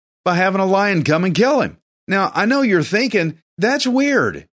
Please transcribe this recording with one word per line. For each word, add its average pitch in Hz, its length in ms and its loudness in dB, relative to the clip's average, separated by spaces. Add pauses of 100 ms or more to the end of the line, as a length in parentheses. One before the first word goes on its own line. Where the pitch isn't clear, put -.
(260)
by 180 80 2
having 190 260 0
a 190 60 0
lion 196 380 0
come 156 200 0
and 180 100 0
kill 247 280 2
him. - 160 -8 (280)
Now, 190 280 0
I 190 100 0
know 262 160 0
you're 196 220 2
thinking, 202 580 -2 (160)
"That's 262 300 0
weird. 247 600 0 (120)